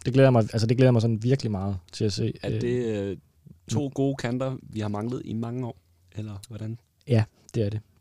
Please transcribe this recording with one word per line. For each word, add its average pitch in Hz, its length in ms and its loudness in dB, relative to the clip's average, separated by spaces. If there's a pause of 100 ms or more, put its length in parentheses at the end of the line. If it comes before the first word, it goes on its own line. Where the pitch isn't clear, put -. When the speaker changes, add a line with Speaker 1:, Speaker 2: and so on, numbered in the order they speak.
Speaker 1:
det 120 80 -2
glæder 135 160 8
mig, 120 120 6
altså, 107 260 0
det 117 100 2
glæder 127 140 6
mig 117 100 4
sådan 113 220 0
virkelig 123 280 0
meget 98 260 -4 (140)
til - 140 -4
at 101 80 0
se. 110 280 -2
Speaker 2:
Er 101 140 -4
Speaker 1:
Øh, 110 60 -4
Speaker 2:
det, 123 240 -2
øh, 101 320 -4 (520)
to 143 180 0
Speaker 1:
mm. 131 60 -8
Speaker 2:
gode 139 220 0
kanter, 127 480 -4
vi 104 160 -10
har 104 80 -2
manglet 104 380 -4
i 107 80 -8
mange 117 340 -6
år? 113 100 -12 (380)
Eller 107 180 -10 (140)
hvordan? 110 320 -10 (280)
Speaker 1:
Ja, 113 160 4 (320)
det 117 100 0
er 101 40 -2
det. 107 100 -4 (220)